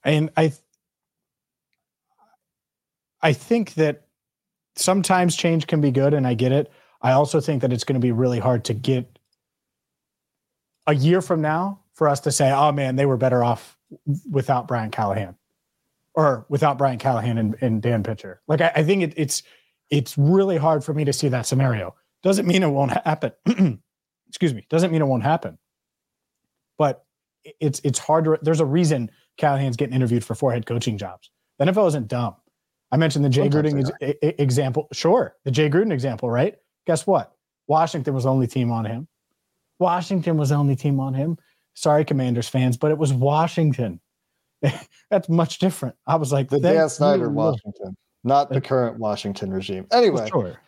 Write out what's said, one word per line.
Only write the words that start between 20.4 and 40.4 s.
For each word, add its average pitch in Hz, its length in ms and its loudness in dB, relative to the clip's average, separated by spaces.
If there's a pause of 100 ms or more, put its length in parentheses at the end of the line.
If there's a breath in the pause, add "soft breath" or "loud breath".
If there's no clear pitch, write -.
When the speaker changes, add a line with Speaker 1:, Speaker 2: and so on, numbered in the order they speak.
Speaker 1:
hard 151 260 2
for 160 100 -6
me 147 120 -2
to 139 80 0
see 151 140 -2
that 123 180 -2
scenario. 120 500 -2 (260)
Doesn't 196 260 2
mean 185 160 2
it 165 40 2
won't 139 240 0
happen. - 400 -2 (140)
<clears throat> 185 360 0 (460)
Excuse 160 260 -2
me. 104 160 -12
Doesn't 165 220 2
mean 160 100 0
it 151 40 2
won't 127 180 0
happen. 143 340 -2 (1200)
But 139 280 -2 (400)
i-, - 160 -20
it's, 147 240 -2
it's 131 120 0
hard 160 280 0
to, 156 160 2
there's 156 180 0
a 160 60 2
reason 143 440 0 (280)
Callahan's 139 400 0
getting 127 180 -4
interviewed 120 300 0
for 110 100 -6
four 135 160 0
head 117 140 -4
coaching 113 320 -4
jobs. 92 340 -14 (280)
The 139 40 2
N 165 60 2
F 190 80 0
L 208 100 4
isn't 139 220 -2
dumb. 120 260 -4 (560)
I 135 60 2
mentioned 160 260 2
the 143 60 2
Jay 143 200 2
Speaker 2:
Sometimes 151 240 0
Speaker 1:
Gruden 135 280 -2
Speaker 2:
they 135 60 -6
Speaker 1:
ex-, 143 140 -4
e-, 147 60 0
e-, 160 100 0
example. 131 540 0
Sure, - 540 0
the 139 60 -2
Jay 151 180 2
Gruden 185 240 2
example, 123 360 -4
right? 131 280 0 (280)
Guess 160 220 0
what? - 260 0 (340)
Washington 156 460 0
was 131 120 -2
the 135 60 2
only 131 160 2
team 123 240 -2
on 113 120 -4
him. 117 240 -8 (720)
Washington 175 580 0
was 143 120 0